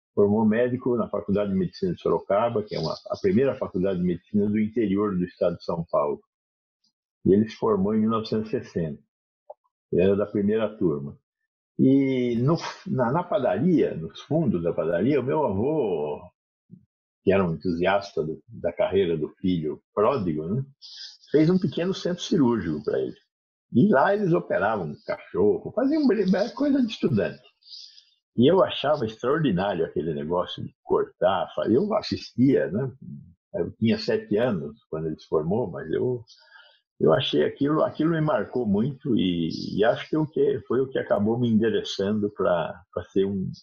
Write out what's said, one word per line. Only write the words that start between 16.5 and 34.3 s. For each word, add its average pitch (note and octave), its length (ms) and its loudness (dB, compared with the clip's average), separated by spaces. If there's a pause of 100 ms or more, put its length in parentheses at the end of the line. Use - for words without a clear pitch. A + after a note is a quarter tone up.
que F#2+ 80 4
era G2 120 4
um E2 100 0
entusiasta F2 680 -2
do, D#2 240 -6
da - 260 -6
carreira E2+ 440 0
do D2+ 140 -4 (100)
filho D#2+ 420 -2 (120)
pródigo, G2+ 520 0
né, B2 180 -4 (640)
fez D#3 200 4
um F#3 80 4
pequeno F3+ 340 -2
centro F3 300 -4
cirúrgico A#2 600 0
pra C2 160 -2
ele. B1 160 -6 (540)
E C#3 180 6
lá F3+ 260 4
eles G3+ 180 0
operavam G2 640 -2 (120)
cachorro, F2+ 680 -2
faziam C#4 340 0
bri-, G#3+ 180 2 (300)
coisa C#4 260 0
de A3+ 100 0
estudante. - 520 -2 (920)
E B2+ 160 6
eu F3+ 140 6
achava C3+ 400 -2
extraordinário G#2+ 800 0
aquele E2 300 -4
negócio E2+ 500 -4
de - 180 -14
cortar. E2+ 720 0
fa-, - 140 -2
eu E3+ 240 2
assistia, A#2 800 0
né? B2 200 -4 (640)
Eu F2 200 -4
tinha A2 260 0
sete A2 400 -2